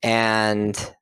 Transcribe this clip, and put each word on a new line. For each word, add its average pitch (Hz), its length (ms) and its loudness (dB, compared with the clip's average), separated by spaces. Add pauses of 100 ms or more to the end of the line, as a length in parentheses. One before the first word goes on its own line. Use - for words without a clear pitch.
And, 110 1000 0